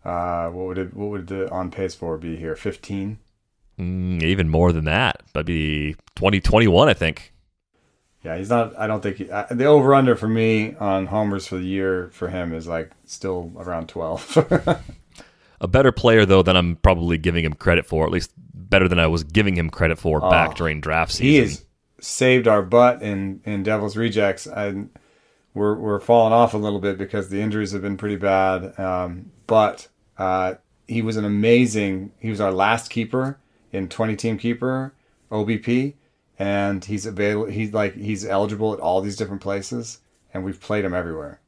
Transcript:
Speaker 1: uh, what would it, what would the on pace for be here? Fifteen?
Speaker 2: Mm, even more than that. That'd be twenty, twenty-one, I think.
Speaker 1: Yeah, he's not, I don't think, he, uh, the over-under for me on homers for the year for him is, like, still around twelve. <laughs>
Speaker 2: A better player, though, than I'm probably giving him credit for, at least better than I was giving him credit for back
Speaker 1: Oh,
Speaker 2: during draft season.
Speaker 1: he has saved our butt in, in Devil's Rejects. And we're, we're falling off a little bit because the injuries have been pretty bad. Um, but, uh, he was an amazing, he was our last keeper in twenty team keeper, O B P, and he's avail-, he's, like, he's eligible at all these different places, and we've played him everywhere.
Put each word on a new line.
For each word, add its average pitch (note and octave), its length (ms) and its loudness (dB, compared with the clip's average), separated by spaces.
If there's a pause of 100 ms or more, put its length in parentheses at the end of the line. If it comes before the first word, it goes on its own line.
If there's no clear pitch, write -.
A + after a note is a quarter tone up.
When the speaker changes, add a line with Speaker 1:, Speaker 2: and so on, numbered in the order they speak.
Speaker 1:
uh, F2 440 -4
what F#2 180 -8
would F#2 120 -8
it, F#2+ 160 -8
what G2+ 160 -8
would F#2+ 160 -10
the F#2+ 240 -6
on F2+ 200 -6
pace F#2+ 240 -6
for E2 220 -8
be D#2+ 200 -10
here? D#2+ 200 -8
Fifteen? G2+ 640 -8 (600)
Speaker 2:
Mm, F2+ 440 -2
even F2+ 260 2
more E2+ 240 4
than D#2 120 0
that. F#2 380 0 (100)
That'd D#2+ 140 -6
be D2+ 500 -4 (180)
twenty, F#2+ 260 2
twenty-one, A2 480 6
I G#2+ 60 4
think. - 380 -4 (880)
Speaker 1:
Yeah, E2 140 -10
he's F#2+ 120 -8
not, A#2 300 0
I G#2+ 80 -4
don't G#2+ 160 -2
think, G2 140 -4
he, G2 140 -10
uh, G2+ 200 -4
the B2 160 0
over-under C3+ 500 6
for A2 120 -4
me A2 480 0
on F#2+ 300 -2
homers G2+ 400 -2
for F#2+ 100 -8
the F#2 80 -6
year F#2 480 -4
for A2 160 -8
him F2+ 240 -6
is, D#2+ 140 -8
like, E2 240 -6 (140)
still F2+ 520 -8
around F2 320 -8
twelve. D3+ 920 -2 (380)
<laughs> - 400 -20
Speaker 2:
A - 80 -4
better C3 240 6
player, A2+ 320 6
though, F#2+ 180 6
than F#2 140 4
I'm F2 200 2
probably F2 420 2
giving E2+ 260 0
him D#2 100 -2
credit F2 300 2
for, D#2+ 200 0
at D#2+ 60 -2
least F2 260 -4
better F#2 520 0
than E2+ 100 4
I E2 100 6
was D#2+ 160 0
giving F#2 320 2
him E2 140 -2
credit D#2+ 280 0
for D#2 220 0
back E2 300 4
Speaker 1:
Oh, - 40 -12
Speaker 2:
during D#2 260 -4
draft D#2 320 -2
season. A#2+ 160 0
Speaker 1:
he D3+ 100 6
has D2 260 0 (360)
saved B2+ 460 2
our G#2 160 6
butt A#2+ 400 4
in, G2 420 -6
in G2+ 200 -4
Devil's G#2 320 -2
Rejects. G#2 500 0
And G2+ 440 -8 (640)
we're, G#2 200 0
we're G#2 260 -2
falling A2+ 320 6
off A#2 220 4
a G#2+ 40 -2
little G#2 200 -4
bit F#2+ 180 -2
because G2 320 -6
the G2 120 -4
injuries G#2+ 320 -4
have G2 100 -6
been G2+ 140 -6
pretty G#2 200 -6
bad. F#2+ 640 0
Um, F2+ 540 -6 (140)
but, G#2+ 420 2 (280)
uh, F#2 380 -2 (320)
he A2+ 160 -2
was A2 140 -2
an G#2+ 80 -2
amazing, G#2 960 2
he A2 120 -6
was G#2 100 -6
our G2 120 0
last G#2 360 2
keeper B2+ 500 -4 (340)
in F#2+ 160 -4
twenty A2 280 -2
team A2+ 220 -4
keeper, B2+ 560 -4 (360)
O G#2+ 140 -2
B G#2+ 140 -2
P, B2+ 380 -2 (420)
and G2+ 460 -2
he's G#2 200 -8
avail-, G#2 420 -2
he's, G#2 260 -6
like, G#2 240 -2
he's G2+ 280 -6
eligible G#2 480 -2
at G2+ 60 -6
all F2+ 220 0
these G2+ 160 -6
different G2 260 -8
places, G2 560 -8 (340)
and F#2+ 120 -10
we've F#2+ 160 -10
played G#2 240 -4
him F2+ 100 -4
everywhere. D#2+ 540 -8